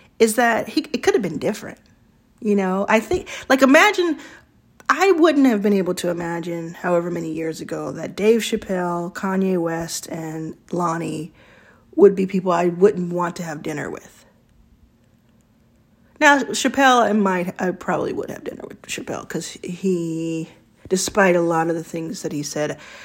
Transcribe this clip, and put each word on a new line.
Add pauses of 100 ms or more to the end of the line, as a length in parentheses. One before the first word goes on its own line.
(180)
is
that
he, (100)
it
could
have
been
different. (640)
You
know,
I
think, (220)
like,
imagine, (680)
I
wouldn't
have
been
able
to
imagine
however
many
years
ago
that
Dave
Chappelle,
Kanye
West,
and (140)
Lonnie (640)
would
be
people
I
wouldn't
want
to
have
dinner
with. (1900)
Now,
Chappelle,
I
might,
I
probably
would
have
dinner
with
Chappelle
'cause
he, (400)
despite
a
lot
of
the
things
that
he
said, (260)